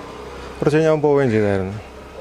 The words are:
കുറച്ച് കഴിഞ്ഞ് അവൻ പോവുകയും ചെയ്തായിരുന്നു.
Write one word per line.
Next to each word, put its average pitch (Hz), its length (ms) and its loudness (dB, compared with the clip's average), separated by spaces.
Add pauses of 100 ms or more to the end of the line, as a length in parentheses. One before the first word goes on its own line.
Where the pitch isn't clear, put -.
(600)
കുറച്ച് 151 180 2
കഴിഞ്ഞ് 160 140 4
അവൻ 151 100 2
പോവുകയും 139 300 4
ചെയ്തായിരുന്നു. 101 420 2 (480)